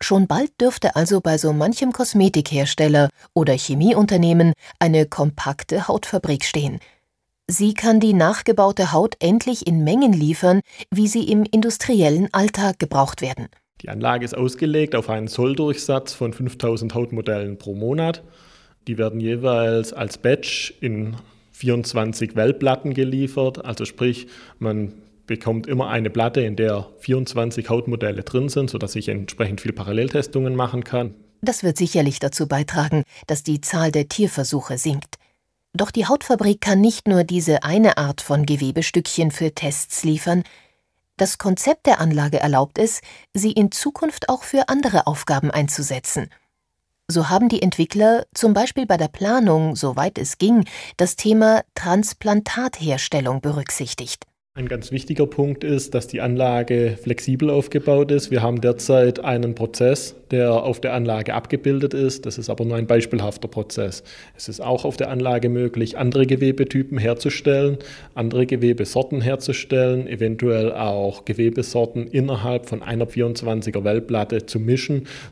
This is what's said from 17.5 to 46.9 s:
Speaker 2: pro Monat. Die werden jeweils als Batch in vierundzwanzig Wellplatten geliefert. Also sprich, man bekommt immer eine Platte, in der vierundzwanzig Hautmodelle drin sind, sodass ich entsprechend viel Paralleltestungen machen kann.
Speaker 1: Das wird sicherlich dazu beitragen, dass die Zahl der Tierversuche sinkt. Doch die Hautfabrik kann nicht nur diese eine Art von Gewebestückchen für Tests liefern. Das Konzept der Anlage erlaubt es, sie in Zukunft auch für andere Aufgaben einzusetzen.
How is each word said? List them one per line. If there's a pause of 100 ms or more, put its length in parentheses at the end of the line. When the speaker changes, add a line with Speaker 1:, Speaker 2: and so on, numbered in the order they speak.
Speaker 2:
pro
Monat. (640)
Die
werden
jeweils
als
Batch
in (340)
vierundzwanzig
Wellplatten
geliefert.
Also
sprich, (320)
man (320)
bekommt
immer
eine
Platte,
in
der (120)
vierundzwanzig
Hautmodelle
drin
sind,
sodass
ich
entsprechend
viel
Paralleltestungen
machen
kann. (280)
Speaker 1:
Das
wird
sicherlich
dazu
beitragen, (240)
dass
die
Zahl
der
Tierversuche
sinkt. (580)
Doch
die
Hautfabrik
kann
nicht
nur
diese
eine
Art
von
Gewebestückchen
für
Tests
liefern. (760)
Das
Konzept
der
Anlage
erlaubt
es, (320)
sie
in
Zukunft
auch
für
andere
Aufgaben
einzusetzen. (800)